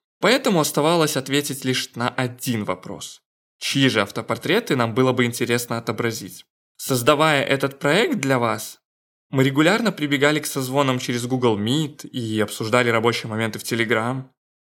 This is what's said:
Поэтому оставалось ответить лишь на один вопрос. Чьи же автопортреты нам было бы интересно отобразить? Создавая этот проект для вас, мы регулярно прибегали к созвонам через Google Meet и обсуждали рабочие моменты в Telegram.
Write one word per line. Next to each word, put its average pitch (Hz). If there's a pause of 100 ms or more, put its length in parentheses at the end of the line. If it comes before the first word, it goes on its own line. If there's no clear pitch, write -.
(200)
Поэтому 233
оставалось 156
ответить 135
лишь 127
на 120
один 120
вопрос. 90 (360)
Чьи 139
же 110
автопортреты 127
нам 117
было 127
бы 120
интересно 117
отобразить? 113 (320)
Создавая 139
этот 135
проект 208
для 135
вас, 110 (520)
мы 135
регулярно 170
прибегали 147
к 143
созвонам 131
через 120
Google 123
Meet 135
и 110
обсуждали 117
рабочие 113
моменты 110
в -
Telegram. 117 (380)